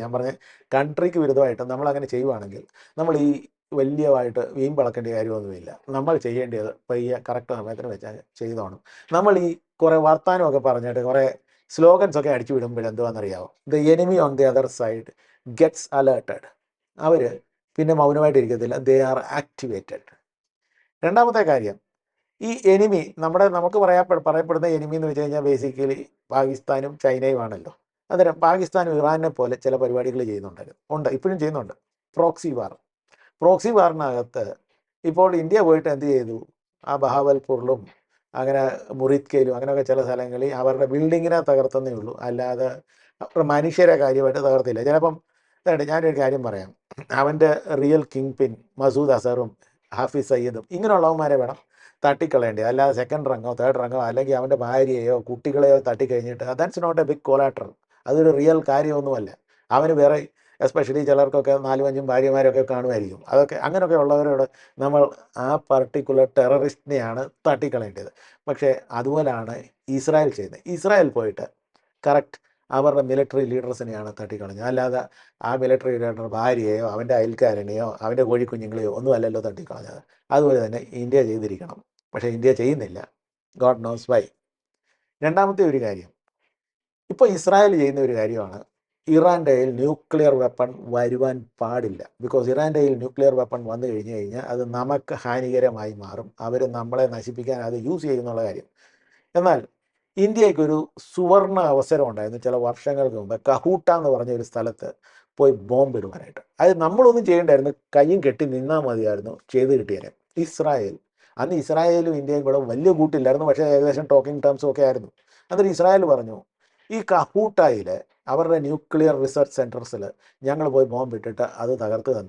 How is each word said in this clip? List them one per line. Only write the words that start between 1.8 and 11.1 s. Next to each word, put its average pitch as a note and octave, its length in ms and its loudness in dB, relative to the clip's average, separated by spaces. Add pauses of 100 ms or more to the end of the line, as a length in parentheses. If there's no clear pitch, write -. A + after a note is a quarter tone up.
അങ്ങനെ C#3 220 -4
ചെയ്യുവാണെങ്കിൽ A#2 500 -6 (360)
നമ്മൾ D#3+ 140 0 (140)
ഈ - 20 4 (500)
വലിയവായിട്ട് C3+ 600 0 (160)
വീമ്പ് C#3+ 260 -2
ഇളക്കേണ്ട A#2 340 -6
കാര്യമൊന്നുമില്ല. G#2 520 -8 (260)
നമ്മൾ D3 200 -2 (100)
ചെയ്യേണ്ടത് A#2 460 -6 (180)
പയ്യെ B2 280 -4 (100)
കറക്റ്റ് B2 320 -8
സമയത്തിന് A2 340 -12
വെച്ചാൽ G#2+ 220 -16 (240)
ചെയ്തോണം. A2 400 -10 (360)
നമ്മൾ G3+ 180 4 (120)
ഈ - 20 0 (340)
കുറേ D#3+ 160 6 (100)
വർത്താനമൊക്കെ D#3 600 2
പറഞ്ഞിട്ട് B2 420 -2
കുറേ C3+ 160 2 (500)